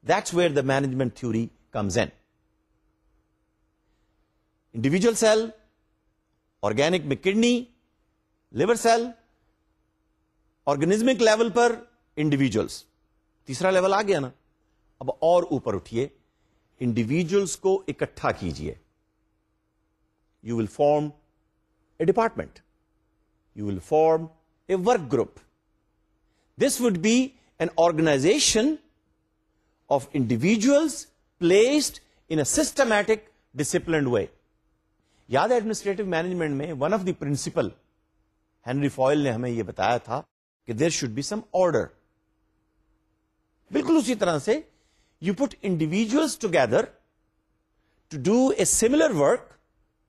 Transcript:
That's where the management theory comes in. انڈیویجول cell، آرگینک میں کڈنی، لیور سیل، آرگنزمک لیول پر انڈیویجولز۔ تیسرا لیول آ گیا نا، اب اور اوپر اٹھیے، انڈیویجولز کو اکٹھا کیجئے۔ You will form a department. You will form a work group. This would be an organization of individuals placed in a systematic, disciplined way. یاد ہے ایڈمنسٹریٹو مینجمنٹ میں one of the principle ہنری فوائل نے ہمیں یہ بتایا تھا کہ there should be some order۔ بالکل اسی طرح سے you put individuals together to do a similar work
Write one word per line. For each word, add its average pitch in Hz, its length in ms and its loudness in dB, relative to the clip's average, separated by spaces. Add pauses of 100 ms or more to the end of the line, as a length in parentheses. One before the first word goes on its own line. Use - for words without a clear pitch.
That's 185 280 -2
where 175 140 2
the 139 140 0
management 135 460 0
theory 113 360 -4 (320)
comes 101 200 -2
in. 110 100 0 (2750)
انڈیویجول 180 420 0
cell، 220 340 2 (1120)
آرگینک 143 440 0
میں 139 100 -2
کڈنی، 233 480 0 (880)
لیور 185 240 0
سیل، 233 320 2 (1600)
آرگنزمک 190 560 0
لیول 220 280 4
پر 240 340 0 (320)
انڈیویجولز۔ 139 680 0 (600)
تیسرا 185 260 -2
لیول 190 220 2
آ 202 80 2
گیا 196 180 0
نا، 131 100 -6 (720)
اب 127 200 -8
اور 175 240 4
اوپر 143 300 -4
اٹھیے، 113 340 -4 (720)
انڈیویجولز 151 800 -2
کو 190 300 -2
اکٹھا 139 440 -4
کیجئے۔ 76 420 -8 (1700)
You 117 120 -4
will 110 80 0 (140)
form 147 240 2 (1000)
a - 20 0
department. 190 560 -2 (1000)
You 104 100 -6
will 95 100 -6 (140)
form 160 320 2 (460)
a - 20 0
work 196 280 0
group. 120 380 -4 (1200)
This 262 180 0
would 202 200 0
be 240 260 2 (360)
an 170 40 -2 (140)
organization 170 960 2 (1160)
of 139 60 2 (180)
individuals 208 760 2 (520)
placed 226 560 2 (340)
in 160 40 0
a 151 220 0
systematic, 220 580 0 (400)
disciplined 151 500 -2
way. 113 180 0 (1040)
یاد 147 220 0
ہے 254 40 2
ایڈمنسٹریٹو 208 520 -4
مینجمنٹ 170 500 -4
میں 151 180 -6
one 143 180 -2
of 214 80 0
the 185 140 -4 (100)
principle 143 460 -4 (1000)
ہنری 139 220 -2
فوائل 131 280 0
نے 139 140 0
ہمیں 123 180 -4
یہ 113 140 -4
بتایا 98 340 -2
تھا 120 240 -8 (440)
کہ 120 80 -10
there 143 160 0
should 123 260 -6
be 139 220 -8
some 180 280 -2
order۔ 117 220 0 (1800)
بالکل 311 260 2
اسی 247 180 0
طرح 175 240 0
سے 240 200 0 (680)
you 196 160 0
put 208 300 -4
individuals 214 760 0
together 151 340 2 (1300)
to 135 160 -10
do 233 60 4
a 240 480 2
similar 294 280 4
work 156 300 2 (640)